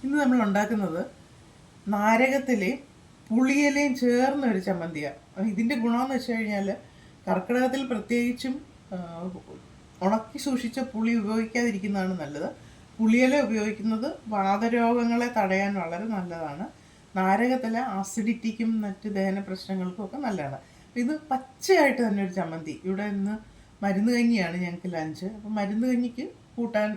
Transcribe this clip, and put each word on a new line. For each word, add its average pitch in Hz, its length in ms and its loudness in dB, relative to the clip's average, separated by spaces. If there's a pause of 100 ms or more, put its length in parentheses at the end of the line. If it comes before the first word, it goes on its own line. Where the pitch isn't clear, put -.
ഇന്ന് 277 180 0
നമ്മൾ 254 260 6
ഉണ്ടാക്കുന്നത് 202 540 0 (920)
നാരകത്തിലയും 240 840 2 (500)
പുളിയിലയും 277 720 4
ചേർന്ന 254 500 4
ഒരു 190 160 2
ചമ്മന്തിയാണ്. 165 520 -4 (120)
അപ്പൊ 190 220 -2
ഇതിൻ്റെ 233 300 2
ഗുണമെന്ന് 247 320 0
വെച്ച് - 200 -2
കഴിഞ്ഞാൽ 208 320 -2 (600)
കർക്കിടകത്തിൽ 240 540 0 (100)
പ്രത്യേകിച്ചും, 240 600 -2 (400)
ആ, 185 40 -8 (1080)
ഉണക്കി 220 400 0
സൂക്ഷിച്ച 254 340 -2 (140)
പുളി 220 280 0
ഉപയോഗിക്കാതിരിക്കുന്നതാണ് 208 1000 0
നല്ലത്. 147 280 -6 (480)
പുളിയില 240 360 6 (120)
ഉപയോഗിക്കുന്നത് 220 640 -2 (260)
വാതരോഗങ്ങളെ 233 920 2 (100)
തടയാൻ 196 360 2 (100)
വളരെ 175 220 -6 (100)
നല്ലതാണ്. 165 500 -6 (540)
നാരകത്തില 226 580 2 (220)
അസിഡിറ്റിക്കും 226 720 -2 (160)
മറ്റ് 196 220 -8 (100)
ദഹന 196 300 0
പ്രശ്നങ്ങൾക്കും 185 580 -6
ഒക്കെ 190 120 -10 (100)
നല്ലതാണ്. 147 320 -4 (280)
അപ്പൊ - 160 -8
ഇത് 269 100 0 (180)
പച്ചയായിട്ട് 269 760 2
തന്നെ 202 220 0
ഒരു 175 120 -8
ചമ്മന്തി. 165 360 -6 (100)
ഇവിടെ 190 200 -2 (100)
ഇന്ന് 196 200 -2 (480)
മരുന്ന് 202 340 2
കഞ്ഞിയാണ് 208 480 2
ഞങ്ങൾക്ക് 175 300 -6
ലഞ്ച്. 160 320 -6 (100)
അപ്പൊ 208 200 -12
മരുന്ന് 208 340 0
കഞ്ഞിക്ക് 247 340 -2 (320)
കൂട്ടാൻ 220 400 0